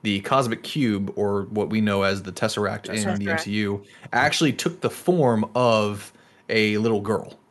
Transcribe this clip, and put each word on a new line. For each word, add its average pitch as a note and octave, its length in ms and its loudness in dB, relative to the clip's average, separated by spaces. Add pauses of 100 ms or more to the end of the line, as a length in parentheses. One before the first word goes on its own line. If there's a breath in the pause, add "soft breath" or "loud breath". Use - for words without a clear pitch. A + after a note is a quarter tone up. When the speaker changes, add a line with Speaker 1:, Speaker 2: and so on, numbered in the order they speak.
Speaker 1:
the G2+ 200 0
Cosmic B2 420 2
Cube, G#2 500 0
or G2+ 360 0
what G#2 200 -2
we A2 100 0
know G2+ 220 2
as G2 220 0
the F#2 80 -10
Tesseract G#2 560 -2
in G2 80 -6
Speaker 2:
Tesseract. G3+ 220 -2
Speaker 1:
the G2+ 80 -4
Speaker 3:
Tesseract. - 60 -4
Speaker 1:
M D#3+ 60 0
C D#3+ 140 -6
U, G2+ 320 -2 (300 loud breath)
actually D3 380 2
took - 280 -4
the A#2 100 0
form B2+ 540 2 (100)
of G#2+ 560 2 (380 soft breath)
a G#2+ 300 2
little G#2+ 240 2
girl G2+ 360 -4 (120)